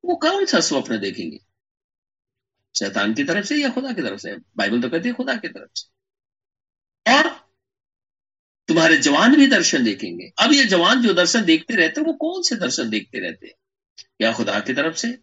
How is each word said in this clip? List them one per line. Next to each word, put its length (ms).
वो 120
कौन 300
सा 140
स्वप्न 400
देखेंगे? 380
शैतान 360
की 100
तरफ 220
से 160
या 80
खुदा 220
की 100
तरफ 180
से? 160
बाइबल 260
तो 80
कहती 180
है 60
खुदा 220
की 120
तरफ 280
से। 220
और 360
तुम्हारे 280
जवान 400
भी 100
दर्शन 380
देखेंगे। 540
अब 140
ये 120
जवान 380
जो 120
दर्शन 300
देखते 300
रहते 260
हैं, 60
वो 60
कौन 300
से 140
दर्शन 340
देखते 280
रहते 280
हैं? 80
क्या 140
खुदा 280
की 140
तरफ 220
से? 160